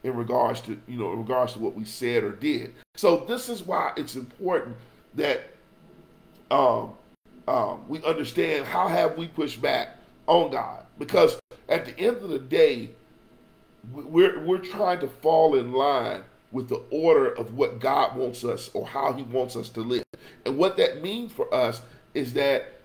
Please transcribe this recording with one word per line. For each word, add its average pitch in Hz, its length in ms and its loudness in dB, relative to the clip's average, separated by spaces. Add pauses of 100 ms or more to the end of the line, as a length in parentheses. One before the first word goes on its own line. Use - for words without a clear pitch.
in 131 100 -4
regards 117 460 0
to, - 260 -10
you 123 120 -10
know, 95 140 -4
in 110 60 -4
regards 123 360 -2
to 107 40 -14
what 110 160 -4
we 107 100 -10
said 120 380 -2
or 101 80 -4
did. 139 440 -4 (200)
So 170 320 2
this 240 220 -6
is 208 140 -8
why 170 340 -2
it's - 180 -8
important 131 640 -4 (380)
that, - 360 -2 (1000)
um, 113 420 2 (560)
um, 107 400 -2
we 156 160 -8
understand 160 600 -2
how 180 220 0
have 160 280 2
we 165 120 -8
pushed 147 320 -6
back - 360 -2 (300)
on 170 240 6
God. 123 340 -6 (140)
Because 170 400 4 (300)
at 165 160 2
the - 140 -14
end 214 200 0
of 196 100 -12
the 147 100 -4
day, 131 520 4 (1040)
w-, 139 140 -14
we're, 175 360 6
we're 180 140 2
trying 185 420 -2
to 135 80 -4
fall 160 480 4
in 123 160 0
line 127 500 0 (300)
with 127 160 -6
the - 220 -4
order 151 420 4
of 113 220 -8
what 123 260 -2
God 135 360 2
wants 123 280 -6
us 120 300 -4
or - 120 -6
how 139 260 -2
he 135 120 -8
wants 123 320 -2
us 113 140 -8
to 113 100 -8
live. 117 240 -2 (400)
And 139 120 -2
what 185 200 2
that 170 260 2
means 220 300 -8
for - 200 -4
us 120 300 0 (320)
is 127 200 -4
that 139 500 0